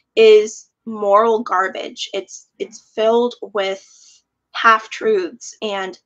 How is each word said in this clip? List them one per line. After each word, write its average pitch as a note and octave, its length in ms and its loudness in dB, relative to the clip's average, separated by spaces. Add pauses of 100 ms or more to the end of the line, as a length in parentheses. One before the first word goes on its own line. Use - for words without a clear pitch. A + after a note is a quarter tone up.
(140)
is A3 520 4 (200)
moral A3 560 0
garbage. A3+ 720 -6
It's, - 340 -12 (120)
it's - 340 -16
filled A#3 480 0
with G3 420 -6 (720)
half-truths A3 1040 -2
and F#3+ 440 -8